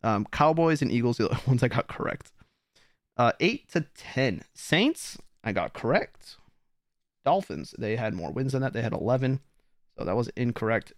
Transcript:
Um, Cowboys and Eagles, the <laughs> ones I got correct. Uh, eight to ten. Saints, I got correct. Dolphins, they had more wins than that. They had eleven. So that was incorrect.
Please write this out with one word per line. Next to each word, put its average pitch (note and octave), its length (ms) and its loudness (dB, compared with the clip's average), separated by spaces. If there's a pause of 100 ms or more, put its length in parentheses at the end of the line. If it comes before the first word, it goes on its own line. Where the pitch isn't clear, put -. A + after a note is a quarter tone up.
Um, G#2+ 280 0
Cowboys D#3+ 520 4
and - 80 2
Eagles, A#2+ 260 2
the A#2 260 0
<laughs> - 40 -2
ones B2+ 160 4
I B2 60 2
got - 180 -2
correct. - 440 -8 (840)
Uh, A#2+ 220 4
eight - 320 0
to E3 100 2 (140)
ten. - 480 -2 (100)
Saints, - 640 0 (260)
I A2+ 80 -4
got F2+ 220 -2
correct. - 640 -2 (880)
Dolphins, C#3 540 -2
they A2 160 -2
had A2 180 -4
more E2 180 -6
wins C3 200 -2
than C3 100 0
that. B2+ 120 -2
They A#2 100 -4
had A2+ 100 -2
eleven. C3 460 0 (580)
So - 80 -6
that F2+ 100 0
was A#2 200 0
incorrect. A2+ 640 -2